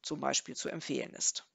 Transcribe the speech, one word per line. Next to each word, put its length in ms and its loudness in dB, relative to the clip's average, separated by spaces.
zum 200 -4
Beispiel 360 2
zu 140 -2
empfehlen 420 -2
ist. 420 0